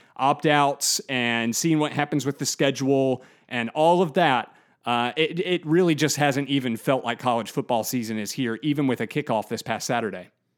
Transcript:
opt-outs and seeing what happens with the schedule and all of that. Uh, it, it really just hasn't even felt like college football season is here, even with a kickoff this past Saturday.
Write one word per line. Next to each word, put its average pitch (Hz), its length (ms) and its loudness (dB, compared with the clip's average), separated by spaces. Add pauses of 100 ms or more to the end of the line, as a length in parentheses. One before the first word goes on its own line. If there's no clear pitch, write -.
(180)
opt-outs 143 920 2
and 117 460 0
seeing 160 240 2
what 147 140 0
happens 143 340 0
with 139 100 -4
the 143 80 -6
schedule 135 800 0 (260)
and 117 220 -4
all 170 320 4
of 147 100 -4
that. 139 400 2 (300)
Uh, 120 340 0
it, 160 240 0
it 180 240 -2
really 170 280 4
just 143 220 0
hasn't 143 320 0
even 127 300 0
felt 131 260 0
like 120 160 -6
college 117 320 -2
football 117 320 -2
season 113 340 -4
is 104 140 -6
here, 117 320 -4
even 147 240 0
with 123 140 0
a 117 40 -4
kickoff 117 440 -2
this 113 120 -6
past 113 240 -4
Saturday. 101 440 -4 (280)